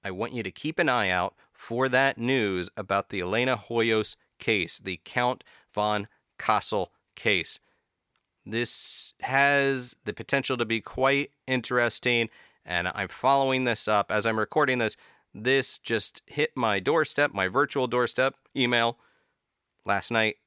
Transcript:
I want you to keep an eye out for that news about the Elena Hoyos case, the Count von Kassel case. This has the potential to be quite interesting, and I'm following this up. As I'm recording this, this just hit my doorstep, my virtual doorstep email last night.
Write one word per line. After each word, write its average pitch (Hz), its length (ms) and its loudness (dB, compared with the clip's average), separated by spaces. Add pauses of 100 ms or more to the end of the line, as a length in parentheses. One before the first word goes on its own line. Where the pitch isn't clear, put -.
I 98 80 -8
want 101 220 -6
you 117 100 -6
to 95 80 -6
keep - 260 -6
an 170 100 2
eye 117 220 2
out 92 240 0 (180)
for 127 380 -2
that 131 300 2
news 104 580 0
about 98 320 -2
the 98 120 -6
Elena 117 360 0
Hoyos 113 580 0 (220)
case, 98 400 -2
the 92 260 -8
Count 123 400 -2 (300)
von 104 340 0 (300)
Kassel 104 520 0 (260)
case. 95 440 0 (840)
This - 760 -4
has 139 760 0 (100)
the - 80 -6
potential 135 440 -2
to 120 80 0
be 113 140 -2
quite 135 520 0 (160)
interesting, 120 800 0 (340)
and 87 260 -2
I'm 98 180 -6
following 131 560 2
this 120 240 0
up. 104 240 2
As 107 160 0
I'm 110 100 0
recording 131 400 2
this, 113 180 0 (380)
this 123 460 0
just - 480 -2
hit - 280 -4
my 110 240 2
doorstep, 143 540 0
my 95 140 0
virtual 127 400 0
doorstep 123 480 0 (200)
email 120 440 2 (840)
last 101 280 -2
night. 110 240 2 (120)